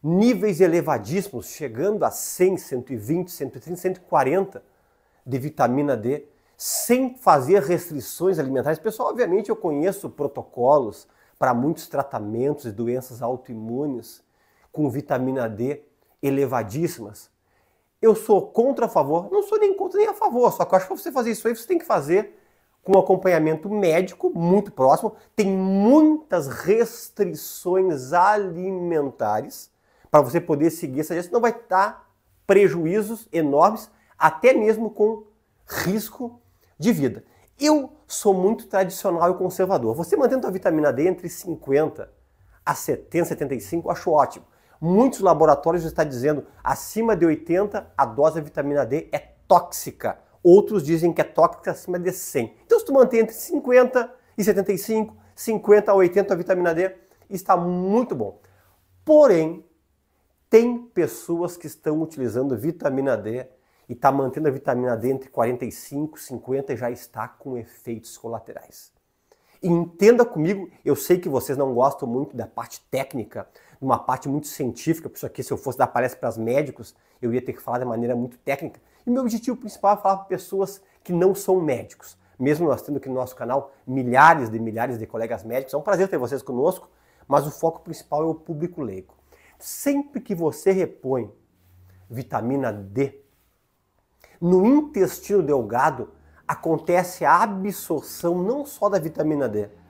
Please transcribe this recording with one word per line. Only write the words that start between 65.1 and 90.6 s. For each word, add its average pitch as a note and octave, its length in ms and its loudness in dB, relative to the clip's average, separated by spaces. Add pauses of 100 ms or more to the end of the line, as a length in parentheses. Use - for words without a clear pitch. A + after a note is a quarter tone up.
quarenta B2 360 -2
e A2 60 -8
cinco, D3+ 460 -10
cinquenta C3+ 540 -8
e A#2+ 60 -6
já A#2+ 120 -6
está A#2+ 380 -10
com B2+ 300 -12
efeitos - 600 -14
colaterais. - 760 -16 (680)
Entenda F3+ 640 4
comigo, F#3+ 460 -2 (160)
eu C#3+ 100 2
sei F3 220 0
que F3 100 -6
vocês C3 300 -4
não C3+ 160 -2
gostam C3 340 0
muito B2+ 300 -6
da A2+ 100 -10
parte - 320 -14 (100)
técnica, C3 600 -8 (320)
uma B2+ 180 0
parte C3 300 -6
muito D3 180 -6
científica, D#3 640 -4
por - 80 -20
isso - 80 -12
aqui B2+ 180 -10
se - 80 -6
eu A#2 60 -4
fosse B2+ 200 -8
dar B2+ 100 2
palestra B2 320 -4
pras A2+ 180 -6
médicos, A#2+ 580 -4 (260)
eu A#2 120 -2
ia B2 80 -2
ter A#2+ 120 -10
que - 80 -16
falar B2 180 -6
de B2+ 60 -6
maneira A#2+ 300 -4
muito A#2+ 220 -8
técnica. C#3 420 -8 (260)
E - 40 -8
meu B3+ 140 0
objetivo A#3 340 -4
principal G3+ 380 0
é G3+ 60 -12
falar F#3+ 160 0
pra F#3+ 80 -12
pessoas F#3+ 560 -6 (220)
que - 80 -8
não F3+ 220 4
são F#3 260 0
médicos. B2+ 580 -6 (200)
Mesmo D3 300 0
nós C3+ 140 0
tendo C#3+ 160 -6
aqui C3+ 120 -10
no B2+ 60 -6
nosso B2+ 200 -6
canal B2+ 360 -4 (140)
milhares C3 640 4
de A2 100 -6
milhares A2+ 400 -6
de A2 80 -10
colegas A2+ 360 -8
médicos, A#2+ 300 -8
é C#3+ 40 -2
um D3+ 40 -4
prazer F#3+ 260 0
ter F#3+ 100 -4
vocês B2 240 -4
conosco, C#3 480 -2 (380)
mas C#3+ 200 2
o C#3+ 40 -8
foco D#3+ 300 -4
principal D3+ 420 -6
é - 20 0
o D#3+ 100 -2
público E3 460 -10
leigo. F#2+ 340 -12 (420)
Sempre - 640 -6
que G3+ 140 -6
você E3 360 -2